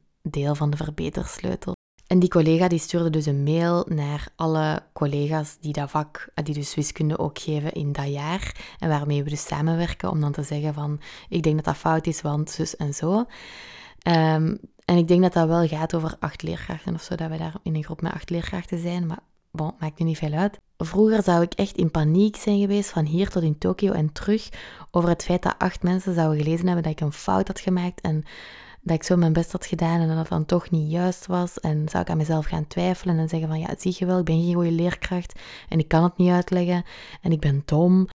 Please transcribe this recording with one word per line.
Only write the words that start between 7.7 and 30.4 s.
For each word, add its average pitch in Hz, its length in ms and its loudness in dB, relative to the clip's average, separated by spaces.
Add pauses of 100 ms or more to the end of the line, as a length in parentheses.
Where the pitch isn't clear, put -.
in 143 200 -4
dat 143 200 -4
jaar 151 640 -6
en 165 100 -2
waarmee 147 360 0
we 147 60 -6
dus 147 160 -6
samenwerken 165 640 -2
om 156 100 0
dan 147 120 0
te 147 100 -4
zeggen 147 320 -4
van, 147 260 -6 (280)
"Ik 170 140 -2
denk 156 140 2
dat 156 80 -2
dat 160 120 0
fout 160 300 0
is, 165 160 -4
want 147 280 -2
zus - 260 -6
en 143 180 -4
zo." 196 300 0 (760)
Ehm, 160 580 2 (280)
en 175 120 4
ik 170 120 4
denk 180 140 6
dat 180 100 4
dat 165 160 4
wel 165 180 4
gaat 156 280 -2
over 160 240 -2
acht - 240 -6
leerkrachten 170 520 -6
of 160 80 -8
zo, - 120 -8
dat 165 140 -6
wij 160 100 -8
daar 160 240 -8
in 160 120 -4
een 151 100 -4
groep - 180 -10
met 165 100 -2
acht - 180 -10
leerkrachten 170 480 -6
zijn, 175 280 -4
maar - 160 -6 (300)
bon, 156 260 -4
maakt 156 200 -8
nu 165 80 0
niet 160 120 -2
veel 151 140 -4
uit. 190 280 0 (160)
Vroeger 202 460 4
zou 175 200 6
ik 170 100 0
echt - 240 -2
in 170 140 2
paniek 175 460 4
zijn 202 240 2
geweest 202 300 0
van 156 140 2
hier 170 240 2
tot 175 140 0
in 156 160 2
Tokio 185 340 0
en 151 200 0
terug - 360 0 (420)
over 175 180 2
het 170 140 2
feit 180 200 0
dat - 160 0
acht - 240 -2
mensen 185 320 0
zouden 156 280 2
gelezen 165 240 0
hebben 175 180 2
dat 160 80 -2
ik - 80 -6
een 147 120 0
fout 190 340 0
had - 140 -8
gemaakt 180 400 -2
en 156 240 -2 (580)
dat 165 140 0
ik 160 60 -2
zo - 140 2
mijn 165 160 6
best 165 200 2
had - 140 -6
gedaan 170 340 0
en 165 80 2
dat 160 80 0
het 160 120 -2
dan 160 160 0